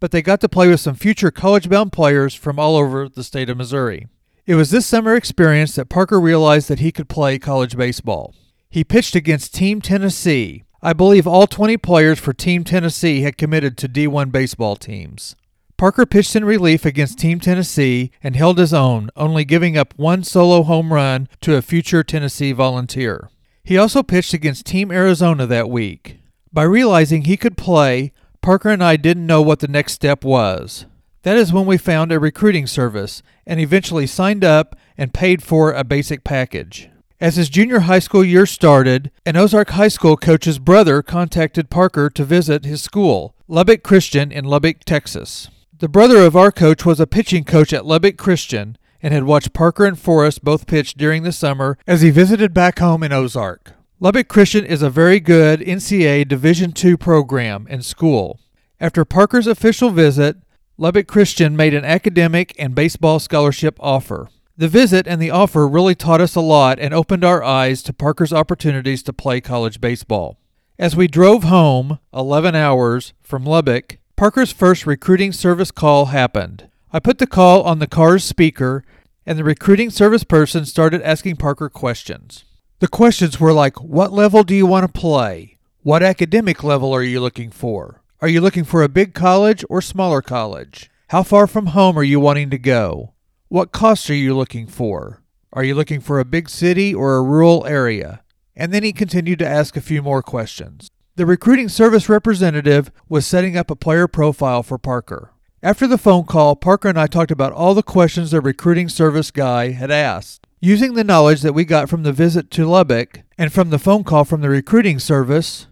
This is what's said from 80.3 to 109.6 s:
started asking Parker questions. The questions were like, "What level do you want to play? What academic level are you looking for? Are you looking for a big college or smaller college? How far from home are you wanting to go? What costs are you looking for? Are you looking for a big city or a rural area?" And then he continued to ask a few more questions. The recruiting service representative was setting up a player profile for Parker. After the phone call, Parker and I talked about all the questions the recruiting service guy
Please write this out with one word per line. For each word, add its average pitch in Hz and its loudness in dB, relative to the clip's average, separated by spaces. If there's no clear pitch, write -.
started 160 -2
asking 156 -4
Parker 143 -6
questions. - -12
The 185 0
questions 180 2
were 160 4
like, 143 0
"What 165 -2
level 208 4
do 190 -2
you 190 4
want 185 0
to - -12
play? 110 -4
What 156 2
academic 185 0
level 135 -2
are 127 -2
you 127 -6
looking 120 -8
for? - -12
Are 165 -2
you 165 2
looking 180 0
for 160 0
a 143 2
big 180 -2
college 190 0
or 180 -4
smaller 180 -4
college? 107 -10
How 180 0
far 202 4
from 208 -4
home 180 2
are 151 0
you 143 2
wanting 143 0
to 135 -4
go? 113 -2
What 180 -2
costs 220 0
are 147 -2
you 135 -2
looking 123 -6
for? 92 -10
Are 131 -8
you 135 -4
looking 151 -4
for 143 -4
a 131 -2
big 156 -6
city 185 -2
or 135 -2
a 131 0
rural 160 2
area?" 113 -6
And 170 -6
then 208 -2
he 214 -4
continued 175 -4
to 165 -4
ask 147 -4
a 139 -8
few 147 -6
more 139 -4
questions. - -14
The 175 -2
recruiting 226 2
service 220 2
representative 165 0
was 151 -2
setting 180 -2
up 165 -6
a 147 -10
player 165 0
profile 139 -2
for 127 -10
Parker. 120 -10
After 208 0
the 240 2
phone 180 4
call, 151 2
Parker 190 0
and 165 0
I 156 0
talked 165 -2
about 135 -4
all 180 0
the 214 2
questions 170 0
the 160 0
recruiting 170 -2
service 156 -2
guy 123 -4